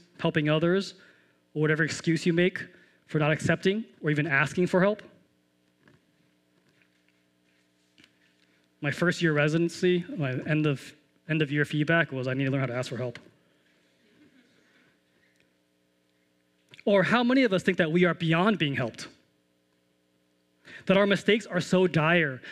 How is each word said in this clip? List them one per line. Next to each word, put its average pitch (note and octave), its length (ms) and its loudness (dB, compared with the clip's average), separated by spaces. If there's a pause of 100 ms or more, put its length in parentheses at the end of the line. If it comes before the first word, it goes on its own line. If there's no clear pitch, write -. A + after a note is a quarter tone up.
(200)
helping D3+ 300 0
others, E3+ 460 0 (580)
or D3+ 80 -4
whatever D3+ 220 2
excuse D#3+ 420 -2
you E3+ 80 2
make F3 320 0 (400)
for - 140 -4
not D3+ 120 2
accepting F#3+ 540 0 (180)
or D#3+ 60 0
even D3+ 160 0
asking D3+ 400 0
for F3+ 160 2
help? G#3 220 0 (3750)
My D3 80 -2
first E3+ 320 -2
year E3 120 4
residency, E3+ 720 2 (140)
my C#3 140 -2 (160)
end D3+ 180 0
of, C#3 160 -2 (480)
end E3 140 -2
of C#3 80 -4
year D3 140 0
feedback D#3+ 460 0
was, C3 160 -6
"I B2+ 60 -4
need C3+ 120 -2
to C3 60 -2
learn C3+ 100 -2
how C3+ 40 -2
to A#2+ 80 -6
ask B2 160 -6
for B2+ 80 -8
help." A#2+ 220 -8 (3750)
Or G3+ 200 4
how B3 200 2
many B3+ 200 2
of G#3 100 2
us F3+ 80 0
think F#3 160 0
that D#3+ 140 0
we F3+ 140 4
are E3 100 0
beyond E3+ 420 0
being C#3+ 160 -2
helped? B2 340 -6 (1800)
That F#3 100 4
our G3+ 80 4
mistakes G3+ 400 2
are F3+ 160 -4
so F#3 240 2
dire, D#3 560 0 (100)